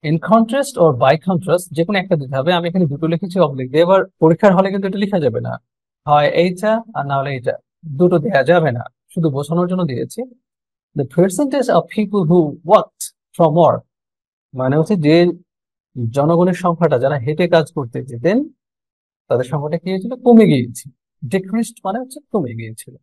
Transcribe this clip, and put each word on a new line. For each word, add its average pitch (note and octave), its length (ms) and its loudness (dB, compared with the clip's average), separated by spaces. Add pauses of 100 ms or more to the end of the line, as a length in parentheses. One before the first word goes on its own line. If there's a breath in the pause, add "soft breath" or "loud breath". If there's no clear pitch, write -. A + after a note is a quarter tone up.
In D#3 140 0
contrast A3+ 600 0
or E3 160 4
by C3 220 2
contrast, F3+ 560 -2
যে D#3 120 -2
কোনো G3 140 -2
একটা F#3 180 -2
দিতে C3+ 200 -8
হবে। C#3 160 -2
আমি F3 160 -2
এখানে F3 180 0
দুটো C#3+ 220 -4
লিখেছি E3+ 320 -4
অবলিক C#3 300 0
দিয়ে, D#3 160 4
এবার F#3+ 140 4 (180)
পরীক্ষার E3+ 360 4
হলে F#3+ 160 2
কিন্তু G3 180 -4
এটা G3 160 -4
লেখা G3 160 -2
যাবে A#2+ 200 -2
না, A#2+ 120 -8 (540)
হয় D3 280 2
এইটা F#3 360 0 (240)
আর C#3+ 120 -6
না C#3 100 -4
হলে C#3 140 -4
এইটা, B2+ 240 -4 (380)
দুটো F3+ 260 2
দেয়া F3+ 260 0
যাবে D#3+ 280 4
না, A#2 120 -8 (260)
শুধু E3 200 -2
বোঝানোর D3 380 -2
জন্য F#3 160 -4
দিয়েছি। C3 360 -8 (760)
the C#3 80 -2 (100)
percentage B3+ 600 0
of E3 60 4 (160)
people G3+ 320 -2
who F3+ 100 6 (300)
walked - 340 2 (320)
from D#3+ 140 4 (120)
work, A#2+ 220 2 (720)
মানে C3 240 -2
হচ্ছে D#3+ 180 0 (100)
যে D#3 100 6 (1000)
জনগণের E3+ 480 2
সংখ্যাটা E3+ 400 2
যারা D3 200 0
হেঁটে D#3 300 -2
কাজ D#3+ 120 4 (100)
করতে C#3 220 -8 (120)
যেতেন, D#3 280 -2 (880)
তাদের B2+ 240 -2
সংখ্যাটা D3+ 300 -4
কি F#3 100 -8
হয়েছিল? F#3+ 200 -6 (140)
কমে A3+ 260 8
গিয়েছিল। B2 380 -4 (420)
Decreased F#3+ 540 -6
মানে G3+ 160 -4
হচ্ছে C4 160 -16 (140)
কমে C#3 280 -4
গিয়েছিল। A2+ 420 -16